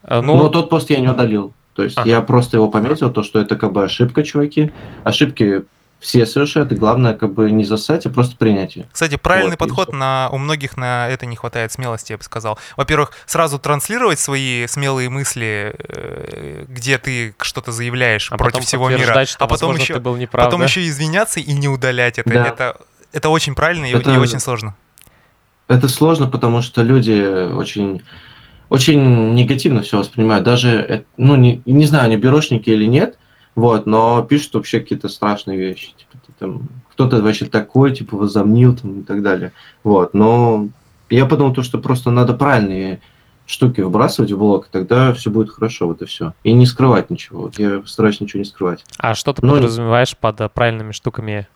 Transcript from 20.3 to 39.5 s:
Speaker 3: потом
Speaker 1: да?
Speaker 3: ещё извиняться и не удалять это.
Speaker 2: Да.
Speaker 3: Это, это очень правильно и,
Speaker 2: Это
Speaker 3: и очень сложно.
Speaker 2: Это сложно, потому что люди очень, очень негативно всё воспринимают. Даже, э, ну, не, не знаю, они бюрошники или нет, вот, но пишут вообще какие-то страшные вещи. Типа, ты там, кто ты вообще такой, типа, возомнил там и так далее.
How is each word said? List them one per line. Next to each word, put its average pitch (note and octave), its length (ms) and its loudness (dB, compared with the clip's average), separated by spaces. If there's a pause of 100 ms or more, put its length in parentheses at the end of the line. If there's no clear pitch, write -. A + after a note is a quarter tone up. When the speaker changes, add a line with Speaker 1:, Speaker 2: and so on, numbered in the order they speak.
Speaker 3:
потом F3 160 0
Speaker 1:
да? F3 60 2
Speaker 3:
ещё F3+ 200 -2
извиняться D#3+ 540 -4
и C#3+ 120 -8
не C#3+ 140 -2
удалять B2 500 -2
это. A#2+ 120 0
Speaker 2:
Да. A#2+ 180 2
Speaker 3:
Это, A#2+ 300 -6 (340)
это D#3 180 -4
очень D#3 240 0
правильно D#3 320 -2
и, B2 80 -4
Speaker 2:
Это C3 200 2
Speaker 3:
и C3 40 6
очень B2+ 220 2
сложно. A2+ 360 -6 (920)
Speaker 2:
Это B2+ 220 4
сложно, D3+ 380 2
потому A#2+ 340 0
что - 200 -2
люди G#2 720 2
очень, G2 480 -4 (680)
очень B2+ 680 4
негативно B2 460 2
всё - 180 -4
воспринимают. G#2 460 0
Даже, B2 240 4
э, A2 340 -2 (140)
ну, C#3 180 6
не, B2 300 4
не C#3+ 200 6
знаю, C#3+ 200 4
они A2 100 4
бюрошники B2 540 2
или G#2+ 160 4
нет, C3 320 2 (380)
вот, A2 320 2
но A2+ 360 2
пишут D3 320 0
вообще A2+ 240 -2
какие-то A#2+ 300 -6
страшные G#2 500 -4
вещи. F#2 280 -8 (100)
Типа, - 280 -20
ты - 140 -20
там, - 220 -8 (300)
кто C3 180 2
ты B2 120 4
вообще G#2+ 240 0
такой, B2+ 500 2
типа, A2 200 -10
возомнил G#2+ 600 4
там G2 260 -10
и - 20 -14
так G#2 180 -6
далее. F#2 300 -2 (320)